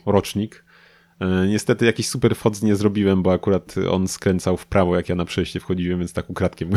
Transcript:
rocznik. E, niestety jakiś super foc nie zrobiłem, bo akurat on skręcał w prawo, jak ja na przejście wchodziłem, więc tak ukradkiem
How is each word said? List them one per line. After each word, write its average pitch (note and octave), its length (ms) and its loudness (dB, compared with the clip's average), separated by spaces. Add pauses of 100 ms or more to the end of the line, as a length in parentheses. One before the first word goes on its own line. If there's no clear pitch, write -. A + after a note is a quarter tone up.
rocznik. G2+ 580 -2 (560)
E, F#2 280 0
niestety G#2+ 380 0
jakiś A2+ 220 0
super A#2 280 0
foc G#2 260 -2
nie G#2 140 2
zrobiłem, G2 460 2
bo F#2 100 4
akurat F#2 420 -2 (160)
on F#2 180 0
skręcał F#2 480 0
w - 100 -12
prawo, F2+ 300 2
jak F2 120 -4
ja F#2 60 0
na F2 100 -2
przejście F2 360 -4
wchodziłem, F2+ 380 -2
więc F2 140 -6
tak - 180 -8
ukradkiem F2+ 460 -4